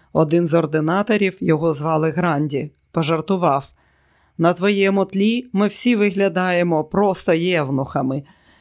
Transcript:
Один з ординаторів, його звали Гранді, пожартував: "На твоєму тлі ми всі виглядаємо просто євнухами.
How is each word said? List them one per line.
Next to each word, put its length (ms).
Один 340
з 60
ординаторів, 840
його 340
звали 380
Гранді, 600
пожартував: 760
"На 160
твоєму 520
тлі 480
ми 140
всі 280
виглядаємо 880
просто 500
євнухами. 920